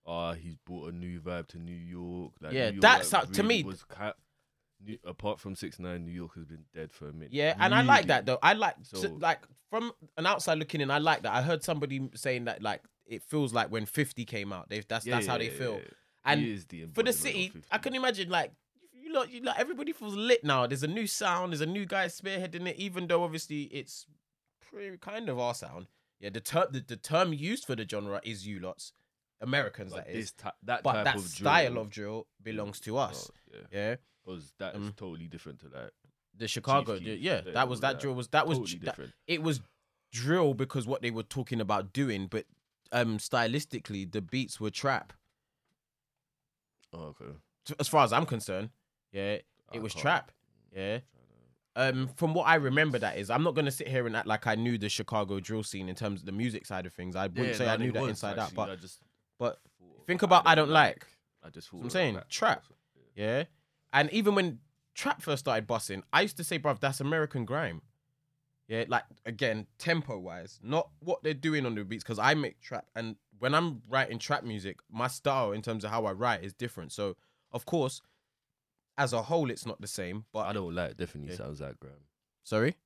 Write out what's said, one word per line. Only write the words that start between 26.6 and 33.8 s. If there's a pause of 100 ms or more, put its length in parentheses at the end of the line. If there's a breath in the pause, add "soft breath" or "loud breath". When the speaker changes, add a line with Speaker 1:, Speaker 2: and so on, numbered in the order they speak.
Speaker 2:
the,
the
term
used
for
the
genre
is
you
lots, (500)
Americans,
Speaker 1:
Like,
Speaker 2:
that
is.
Speaker 1:
this
ti-, (120)
that
Speaker 2:
But
Speaker 1:
type
Speaker 2:
that
Speaker 1:
of
Speaker 2:
style
Speaker 1:
drill.
Speaker 2:
of
drill (160)
belongs
to
us.
Speaker 1:
Oh, (180)
yeah. (240)